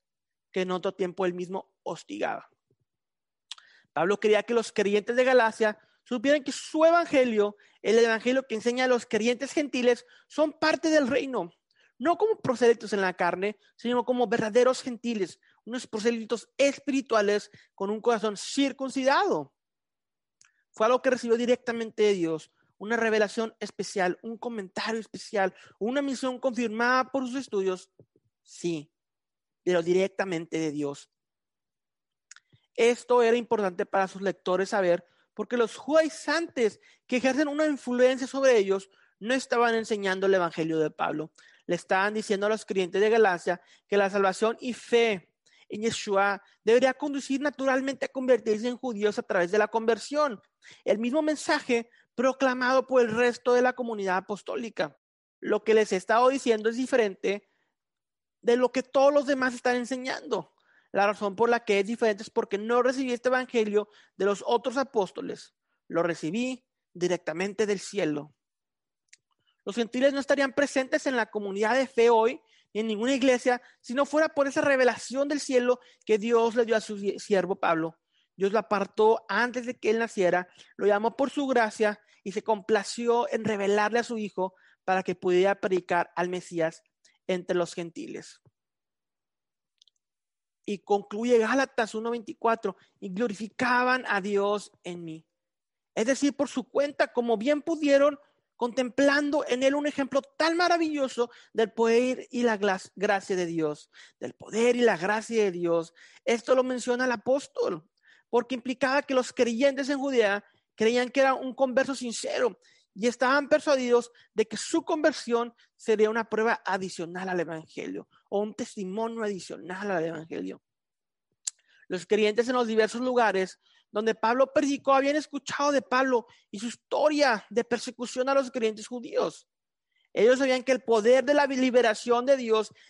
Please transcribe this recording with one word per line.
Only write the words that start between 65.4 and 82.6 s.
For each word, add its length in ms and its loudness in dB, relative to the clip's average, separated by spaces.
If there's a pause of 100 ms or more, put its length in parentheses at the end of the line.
Lo 160 -2
recibí 600 -4 (280)
directamente 760 -4
del 140 -2
cielo. 520 -4 (1300)
Los 100 -8
gentiles 380 2
no 80 -4
estarían 320 0
presentes 560 0
en 80 0
la 160 -2
comunidad 420 -2
de 140 0
fe 220 4
hoy, 300 2 (320)
ni 100 -4
en 40 -2
ninguna 260 -2
iglesia, 480 2 (200)
si 120 -12
no 140 0
fuera 220 2
por 180 0
esa 140 -2
revelación 640 2
del 140 -4
cielo 400 2 (260)
que 120 2
Dios 360 2
le 100 4
dio 120 0
a 40 2
su 160 -10 (220)
siervo 380 0
Pablo. 420 -2 (380)
Dios 160 -2
lo 80 2
apartó 680 2
antes 380 -2
de 100 -8
que 140 -2
él 80 2
naciera, 500 0 (280)
lo 100 -2
llamó 300 2
por 140 0
su 180 -4
gracia 520 0 (220)
y 80 -10
se 140 -8
complació 880 0